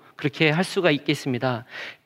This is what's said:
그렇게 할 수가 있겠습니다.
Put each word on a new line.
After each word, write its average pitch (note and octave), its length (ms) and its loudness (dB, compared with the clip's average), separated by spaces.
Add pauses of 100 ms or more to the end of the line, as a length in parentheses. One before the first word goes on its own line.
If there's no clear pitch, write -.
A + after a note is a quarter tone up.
(140)
그렇게 D3+ 360 0
할 D#3+ 120 2
수가 F3+ 300 2
있겠습니다. C3 720 -2 (420)